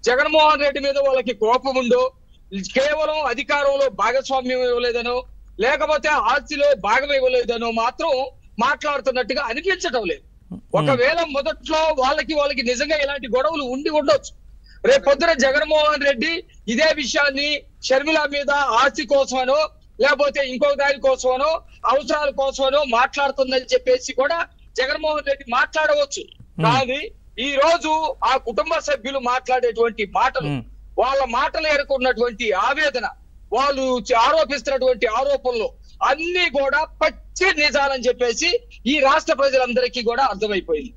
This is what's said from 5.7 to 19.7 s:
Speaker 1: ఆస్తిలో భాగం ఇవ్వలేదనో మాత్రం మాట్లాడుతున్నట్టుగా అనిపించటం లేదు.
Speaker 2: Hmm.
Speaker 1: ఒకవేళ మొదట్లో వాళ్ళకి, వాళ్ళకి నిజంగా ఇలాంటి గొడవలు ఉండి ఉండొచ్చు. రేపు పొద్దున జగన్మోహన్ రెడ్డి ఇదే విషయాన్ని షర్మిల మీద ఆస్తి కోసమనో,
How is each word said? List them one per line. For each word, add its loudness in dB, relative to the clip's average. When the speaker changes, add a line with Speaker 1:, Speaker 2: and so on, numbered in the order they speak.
Speaker 1:
ఆస్తిలో 0
భాగం 0
ఇవ్వలేదనో 0
మాత్రం -2
మాట్లాడుతున్నట్టుగా -2
అనిపించటం -2
లేదు. -6
Speaker 2:
Hmm. -14
Speaker 1:
ఒకవేళ 2
మొదట్లో -4
వాళ్ళకి, 0
వాళ్ళకి -2
నిజంగా -2
ఇలాంటి -2
గొడవలు 0
ఉండి -4
ఉండొచ్చు. 0
రేపు 4
పొద్దున 2
జగన్మోహన్ 2
రెడ్డి 0
ఇదే 4
విషయాన్ని -2
షర్మిల 2
మీద -2
ఆస్తి 2
కోసమనో, 0